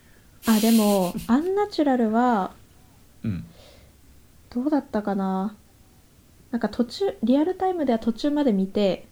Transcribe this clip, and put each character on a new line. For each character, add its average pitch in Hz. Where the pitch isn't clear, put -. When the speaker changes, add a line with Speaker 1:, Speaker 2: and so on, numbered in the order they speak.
Speaker 1:
あ、 220
で 220
も、 208
<laughs> -
ア 233
ン 349
ナ 415
チ 339
ュ -
ラ 262
ル 233
は、 233
Speaker 2:
う 113
ん。 85
Speaker 1:
ど 247
う 294
だ 294
っ -
た 208
か 202
な？ 190
な 240
ん -
か 233
途 233
中、 392
リ 247
ア 294
ル 359
タ 370
イ 370
ム 311
で 240
は 226
途 226
中 285
ま 294
で 262
見 190
て 196